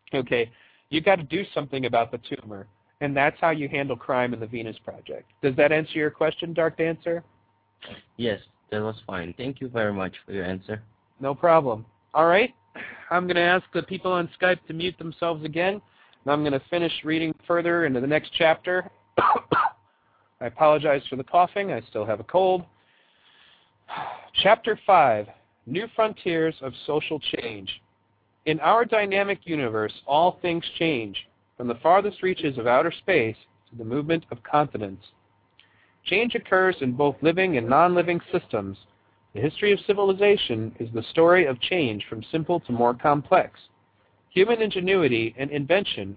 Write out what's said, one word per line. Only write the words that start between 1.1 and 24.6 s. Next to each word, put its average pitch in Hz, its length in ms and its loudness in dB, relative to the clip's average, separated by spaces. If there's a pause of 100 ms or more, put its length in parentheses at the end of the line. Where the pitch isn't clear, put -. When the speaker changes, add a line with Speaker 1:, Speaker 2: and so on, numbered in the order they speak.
Speaker 1:
do 165 200 -6 (100)
something 135 320 -6
about 117 260 0
the 120 80 -10 (100)
tumor, 107 380 -12 (340)
and 139 140 -4
that's 143 240 2
how 165 120 2
you 147 180 -6
handle 139 260 -4
crime 123 380 -2
in 113 60 -8
the 110 80 -10
Venus 113 360 -10
Project. - 460 -16 (120)
Does 135 140 0
that 147 160 6
answer 156 220 0
your 151 180 -2
question, 165 420 -2
Dark 160 240 -2
Dancer? 165 460 -4 (920)
Speaker 2:
Yes, 113 220 -2 (320)
that 107 100 -2
was 110 140 -4 (100)
fine. 87 320 -8
Thank 135 240 -10
you 131 60 -8
very 113 260 -2
much 95 200 -6 (120)
for - 60 -16
your 95 140 -6
answer. 95 360 -8 (380)
Speaker 1:
No 135 160 -4
problem. 139 500 2 (280)
All 156 120 4
right. 196 280 4 (580)
I'm 180 160 0
gonna 175 120 0
ask 175 340 2
the 170 100 -4
people 185 280 -6
on 175 180 -2 (100)
Skype 180 280 0
to 160 60 -12
mute 170 240 -6
themselves 165 480 -6
again, 170 280 -2 (500)
and 139 80 -2
I'm 151 120 0
gonna 139 260 0
finish 170 220 -2 (120)
reading 160 300 -2 (120)
further 170 400 0
into 131 160 -2
the 135 60 -4
next 151 300 -2
chapter. 175 520 0 (140)
<coughs> - 140 -6
I - 1300 -4
apologize 147 640 2
for 131 60 -8
the 135 80 -8
coughing. 180 480 0
I 113 180 -4
still 107 160 -4
have 107 140 -2
a 113 40 -14
cold. 185 420 2 (1200)
<sighs> - 80 -14 (480)
Chapter 214 420 2